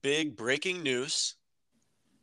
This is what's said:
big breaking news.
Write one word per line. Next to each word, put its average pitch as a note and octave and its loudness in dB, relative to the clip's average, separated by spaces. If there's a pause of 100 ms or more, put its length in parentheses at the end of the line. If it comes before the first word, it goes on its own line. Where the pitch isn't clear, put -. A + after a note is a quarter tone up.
big D3 0
breaking D3+ 0
news. C3+ 0 (880)